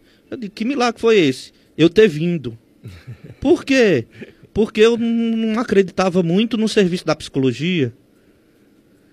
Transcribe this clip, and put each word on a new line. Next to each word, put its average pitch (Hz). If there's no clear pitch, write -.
Eu -
digo, 208
"Que 220
milagre 240
foi 226
esse?" 147
"Eu 160
ter 214
vindo." 151
<laughs> -
Por 302
quê? 214
Porque 214
eu 233
n-, 226
não 220
acreditava 190
muito 214
no 220
serviço 180
da 151
psicologia. 135